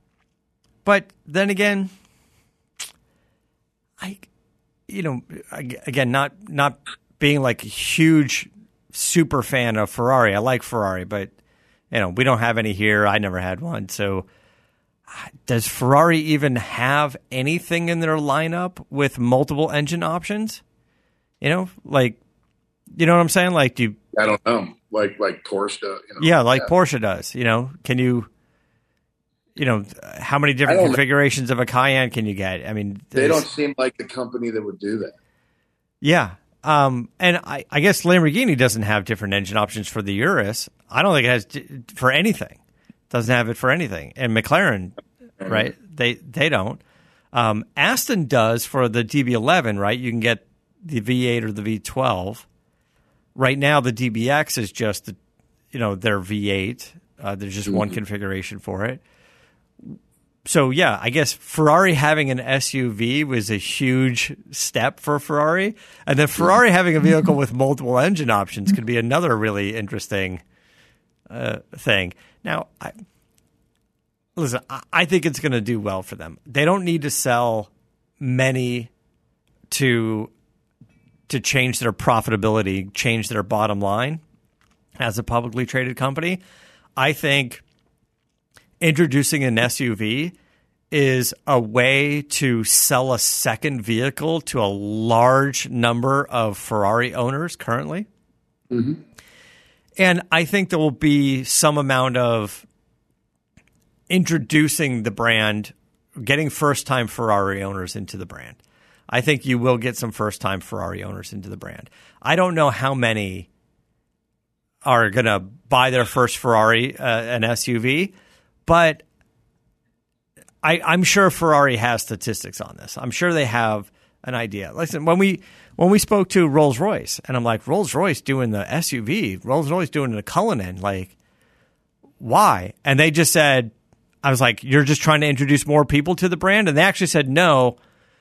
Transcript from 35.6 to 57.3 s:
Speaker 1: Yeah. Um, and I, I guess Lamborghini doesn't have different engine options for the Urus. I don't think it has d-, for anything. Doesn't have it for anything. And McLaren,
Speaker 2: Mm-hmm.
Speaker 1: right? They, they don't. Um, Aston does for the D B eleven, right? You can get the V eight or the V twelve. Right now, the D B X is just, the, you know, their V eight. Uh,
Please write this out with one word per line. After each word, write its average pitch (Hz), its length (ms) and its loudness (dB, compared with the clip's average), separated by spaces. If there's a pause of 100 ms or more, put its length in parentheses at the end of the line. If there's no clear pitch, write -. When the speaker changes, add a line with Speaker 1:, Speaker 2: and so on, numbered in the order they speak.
Speaker 1:
Yeah. 143 340 2 (280)
Um, 139 460 2 (100)
and 175 240 4
I, 139 280 -10
I 147 80 0
guess 185 240 4
Lamborghini 175 540 4
doesn't 113 260 2
have 104 220 0
different 104 280 -4
engine 101 240 -2
options 104 300 -2
for 110 140 -6
the 101 120 -4
Urus. 113 560 -2 (200)
I 123 120 0
don't 190 140 2
think 127 100 4
it 120 40 2
has 123 160 0
d-, 139 380 -16 (120)
for 131 160 2
anything. 175 480 -2 (500)
Doesn't 120 240 0
have 117 160 0
it 117 80 -6
for 131 140 0
anything. 104 440 -4
And 120 200 -2
McLaren, 113 580 0 (460)
Speaker 2:
Mm-hmm. 95 120 -10
Speaker 1:
right? 110 240 -2 (200)
They, 123 180 0
they 143 360 -2
don't. 110 300 -2 (540)
Um, 110 320 0 (100)
Aston 202 500 0
does 117 420 2
for 127 200 0
the 117 160 -2
D 139 200 0
B 123 100 -2
eleven, 120 460 0
right? 104 180 0
You 123 140 -6
can 117 80 -4
get 113 260 0 (400)
the 151 140 -4
V 123 280 0
eight 117 160 0
or 110 80 -6
the 104 120 -8
V 107 160 -4
twelve. 110 680 -4 (880)
Right 131 220 0
now, 143 220 4
the 123 120 2
D 120 180 -4
B 113 200 -2
X 147 300 0
is 104 120 -6
just, 107 340 -4
the, 98 100 -14 (560)
you 131 80 -8
know, 104 160 -2
their 101 240 0
V 101 320 -4
eight. 98 420 -6 (260)
Uh, 101 140 -8